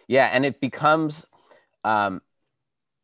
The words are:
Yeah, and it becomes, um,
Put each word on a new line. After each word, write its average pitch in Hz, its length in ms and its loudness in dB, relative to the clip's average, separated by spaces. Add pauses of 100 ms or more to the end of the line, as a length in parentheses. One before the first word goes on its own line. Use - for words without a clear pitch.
Yeah, 160 200 4
and 127 180 0
it 135 140 -4
becomes, 151 680 -2 (580)
um, 104 380 -2 (840)